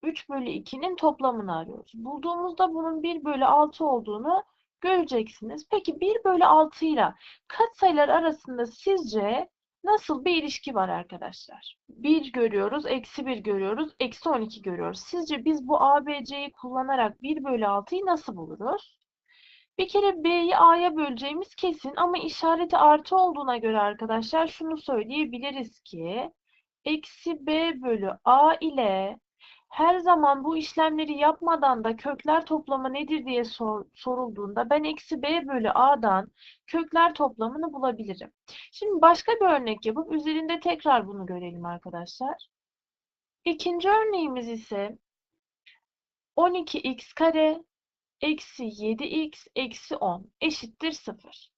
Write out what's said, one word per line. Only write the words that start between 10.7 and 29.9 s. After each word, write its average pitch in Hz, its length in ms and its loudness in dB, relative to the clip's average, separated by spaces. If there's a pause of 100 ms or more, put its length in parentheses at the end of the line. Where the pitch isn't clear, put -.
var 190 140 0
arkadaşlar? - 880 -10 (100)
Bir 277 440 0
görüyoruz, 226 540 0
eksi 254 400 -6
bir 254 100 -2
görüyoruz, 208 640 -4
eksi 254 280 -4
on 277 120 0
iki 220 220 -10
görüyoruz. 175 380 -6
Sizce 302 440 -6
biz 294 240 0
bu 302 140 4
A, 277 240 4
B, 285 180 -6
C'yi 285 280 -8
kullanarak 254 680 -4
bir 285 220 -4
bölü 247 220 -2
altıyı 208 400 -2
nasıl 311 300 -2
buluruz? 190 600 -8 (800)
Bir 370 100 -2
kere 392 360 2
B'yi 339 320 2
A'ya 339 400 8
böleceğimiz 285 580 -6
kesin 311 420 -4
ama 349 220 2
işareti 330 580 0
artı 302 400 6
olduğuna 285 400 2
göre 220 240 0
arkadaşlar 226 680 0
şunu 320 320 -8
söyleyebiliriz 254 1000 -6
ki 196 500 -8 (540)
eksi 302 600 -6
B 311 360 -2
bölü 214 420 -2
A 285 300 6
ile 220 640 -2 (500)
her 349 300 2